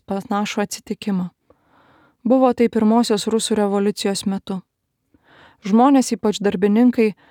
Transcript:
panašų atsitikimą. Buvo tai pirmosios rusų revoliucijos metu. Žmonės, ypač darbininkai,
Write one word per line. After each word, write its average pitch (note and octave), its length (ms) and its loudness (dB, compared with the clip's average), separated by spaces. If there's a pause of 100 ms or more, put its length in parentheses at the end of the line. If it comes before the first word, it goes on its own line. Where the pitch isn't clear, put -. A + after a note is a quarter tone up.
panašų G3+ 580 -6
atsitikimą. F#3+ 680 -6 (920)
Buvo B3+ 280 2
tai A#3 160 2
pirmosios A3 640 0
rusų A3 300 -2
revoliucijos G3+ 640 -2
metu. F#3+ 320 -8 (1040)
Žmonės, A#3+ 480 4
ypač G#3 320 -4
darbininkai, G#3+ 680 2 (160)